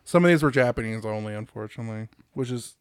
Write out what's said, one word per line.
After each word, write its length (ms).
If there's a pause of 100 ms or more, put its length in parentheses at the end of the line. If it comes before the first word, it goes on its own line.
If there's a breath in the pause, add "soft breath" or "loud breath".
Some 200
of 40
these 140
were 80
Japanese 560
only, 280
unfortunately, 760 (240)
which 180
is 300